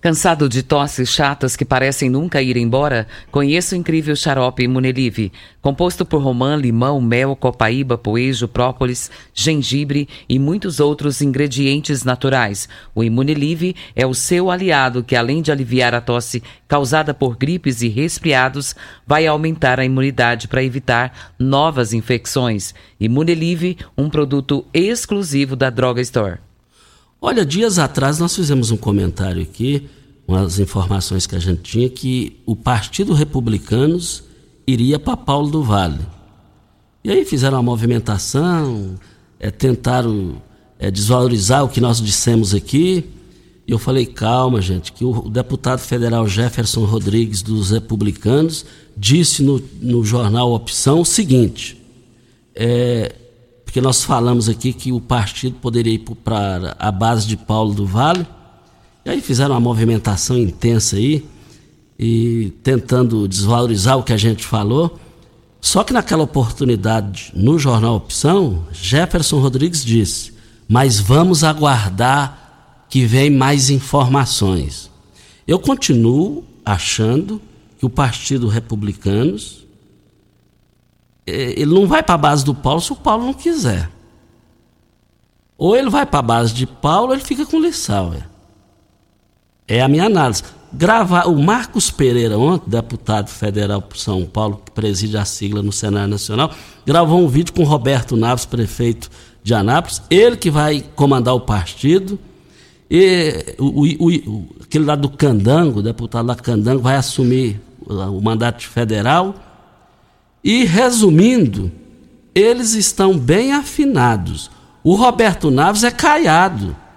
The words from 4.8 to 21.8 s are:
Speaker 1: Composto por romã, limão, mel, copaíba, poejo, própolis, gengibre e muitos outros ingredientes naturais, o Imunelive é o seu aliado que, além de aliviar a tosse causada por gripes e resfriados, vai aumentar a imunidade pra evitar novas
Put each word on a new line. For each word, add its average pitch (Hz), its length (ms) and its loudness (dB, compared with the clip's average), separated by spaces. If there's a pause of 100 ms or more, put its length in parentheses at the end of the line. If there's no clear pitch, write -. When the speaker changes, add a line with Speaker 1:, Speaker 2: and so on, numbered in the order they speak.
Speaker 1:
Composto 170 440 -2
por 156 160 -2
romã, 135 360 0
limão, 131 440 0
mel, 123 360 0
copaíba, 123 600 0
poejo, 120 520 -2
própolis, 123 640 -4 (200)
gengibre 143 760 -2 (200)
e 127 120 0
muitos 165 400 -2
outros 147 420 0
ingredientes 139 800 0
naturais, 123 680 -2 (240)
o 110 120 0
Imunelive 147 720 -2 (180)
é 123 100 0
o 131 80 0
seu 180 380 0
aliado 143 540 0
que, 127 100 -2
além 123 260 0
de 156 120 0
aliviar 123 420 0
a 120 60 0
tosse 120 420 -4 (240)
causada 147 480 0
por 127 220 -2
gripes 139 440 -2
e 120 80 -2
resfriados, 135 840 -2 (320)
vai 156 220 2
aumentar 151 500 0
a 131 60 0
imunidade 131 640 0
pra 131 160 0
evitar 127 760 -2
novas 135 540 0